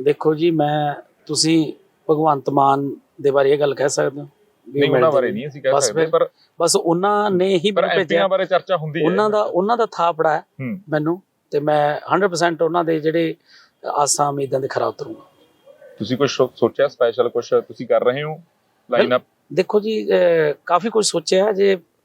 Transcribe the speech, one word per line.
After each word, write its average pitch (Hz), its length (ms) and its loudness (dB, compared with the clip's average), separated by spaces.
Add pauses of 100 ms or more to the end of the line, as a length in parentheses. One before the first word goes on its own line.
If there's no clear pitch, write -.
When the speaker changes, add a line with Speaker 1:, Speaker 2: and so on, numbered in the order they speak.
Speaker 1:
ਦੇਖੋ 151 320 0
ਜੀ, 165 160 0
ਮੈਂ, 147 440 -2 (300)
ਤੁਸੀਂ 156 480 0 (360)
ਭਗਵੰਤ 147 400 2
ਮਾਨ 139 460 2 (260)
ਦੇ 139 100 2
ਬਾਰੇ 139 200 4
ਇਹ 147 80 2
ਗੱਲ 139 140 0
ਕਹਿ 135 160 0
ਸਕਦੇ 143 320 -2
ਹੋ 143 60 -14 (420)
ਵੀ 139 100 -4
Speaker 2:
ਨਹੀਂ, 143 100 2
ਉਹਨਾਂ 131 120 2
Speaker 1:
ਮਿਲਦੇ 156 140 4
Speaker 2:
ਬਾਰੇ 127 120 2
Speaker 1:
ਨਹੀਂ। 104 80 -4
Speaker 2:
ਨਹੀਂ 131 120 -8
ਅਸੀਂ 143 140 -14
ਕਹਿ 131 120 0
Speaker 1:
ਬਸ 143 140 2
Speaker 2:
ਸਕਦੇ, 151 140 -2
Speaker 1:
ਫਿਰ, 160 80 0
Speaker 2:
ਪਰ 165 200 0 (300)
Speaker 1:
ਬਸ 170 160 2
ਉਹਨਾਂ 202 560 0
ਨੇ 185 260 2
ਹੀ 190 140 0
Speaker 2:
ਪਰ 190 100 0
Speaker 1:
ਮੈਨੂੰ 180 140 0
ਭੇਜਿਆ। 202 60 2
Speaker 2:
ਐਮਪੀਆਂ 170 280 0
ਬਾਰੇ 185 160 0
ਚਰਚਾ 180 320 -2
ਹੁੰਦੀ 156 240 -6
ਹੈ। 151 40 2
Speaker 1:
ਉਹਨਾਂ 202 240 2
ਦਾ, 208 120 0
ਉਹਨਾਂ 208 360 0
ਦਾ 226 80 0
ਥਾਪੜਾ 160 480 -2
ਹੈ 160 60 -2
Speaker 2:
ਹੂੰ। - 400 -10 (100)
Speaker 1:
ਮੈਨੂੰ, 156 320 -2 (300)
ਤੇ 147 80 -2
ਮੈਂ 147 380 0 (160)
hundred 190 180 2
percent 170 300 0
ਉਹਨਾਂ 170 220 2
ਦੇ 160 160 0
ਜਿਹੜੇ 160 360 0 (500)
ਆਸਾਂ 147 440 0
ਉਮੀਦਾਂ 135 300 -4
ਦੇ 135 80 -4
ਖਰਾ 120 200 -2
ਉਤਰੂੰਗਾ। - 340 -10 (760)
Speaker 2:
ਤੁਸੀਂ 113 180 -4
ਕੁਛ 139 200 0
ਸੋ-, 127 180 2
ਸੋਚਿਆ 131 320 2
ਸਪੈਸ਼ਲ, 120 420 0
ਕੁਛ 117 200 -4
ਤੁਸੀਂ 127 380 -2
ਕਰ 113 160 2
ਰਹੇ 127 200 0
ਹੋ 156 180 -10 (500)
ਲਾਈਨ 160 240 2
ਅਪ? - 60 -2 (320)
Speaker 1:
ਦੇਖੋ 190 260 0
ਜੀ, 214 320 -2
ਅਹ, 185 40 4 (500)
ਕਾਫੀ 175 240 0
ਕੁਛ 208 160 0
ਸੋਚਿਆ, 190 460 0
ਜੇ 196 260 2 (260)